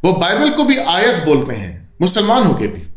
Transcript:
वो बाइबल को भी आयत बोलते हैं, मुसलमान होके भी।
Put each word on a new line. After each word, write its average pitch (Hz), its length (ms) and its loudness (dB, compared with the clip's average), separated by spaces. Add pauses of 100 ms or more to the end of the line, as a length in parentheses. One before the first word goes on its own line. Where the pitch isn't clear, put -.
वो 190 100 4
बाइबल 214 360 0
को 302 140 0
भी 269 140 2
आयत 185 480 0
बोलते 127 300 0
हैं, 95 340 -12 (120)
मुसलमान 208 420 2
होके 123 240 0
भी। - 300 -10